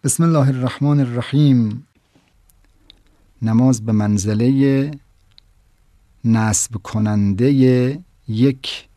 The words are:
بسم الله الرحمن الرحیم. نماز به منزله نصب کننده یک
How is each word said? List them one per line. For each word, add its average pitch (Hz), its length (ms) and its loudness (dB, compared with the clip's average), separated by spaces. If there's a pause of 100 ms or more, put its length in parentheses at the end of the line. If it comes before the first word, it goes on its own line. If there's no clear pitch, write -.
بسم 151 200 -2
الله 156 240 2
الرحمن 139 520 -2
الرحیم. 123 880 0 (1500)
نماز 113 440 0
به 113 60 -4
منزله 117 1000 0 (1300)
نصب 110 460 0 (120)
کننده 123 1160 0 (280)
یک 131 680 -2